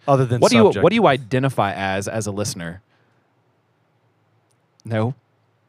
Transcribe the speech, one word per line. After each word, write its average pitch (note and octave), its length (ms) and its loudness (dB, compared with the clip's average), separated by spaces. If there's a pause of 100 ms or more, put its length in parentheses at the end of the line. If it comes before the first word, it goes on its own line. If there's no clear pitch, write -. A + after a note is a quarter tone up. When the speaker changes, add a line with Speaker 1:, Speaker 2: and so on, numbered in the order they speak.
Speaker 1:
Other C3+ 160 4
than A#2+ 160 -2
Speaker 2:
What E3+ 100 4
do A#3+ 60 2
you, A3+ 80 6
Speaker 1:
subject. F#3+ 180 2
Speaker 2:
what A3+ 80 4
do A3+ 60 0
you G#3+ 100 4
identify B2+ 680 0
as, G2 360 -4
as G#2 180 -6
a G#2 60 -6
listener? F#2+ 480 -8 (2000)
No. A2 300 -4 (540)